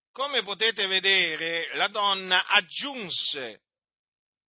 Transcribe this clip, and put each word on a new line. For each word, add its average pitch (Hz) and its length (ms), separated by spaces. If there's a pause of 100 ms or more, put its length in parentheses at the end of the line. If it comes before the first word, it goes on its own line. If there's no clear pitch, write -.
(120)
come 269 300
potete 202 440
vedere, 165 880
la 175 140
donna 190 580
aggiunse 185 1160 (880)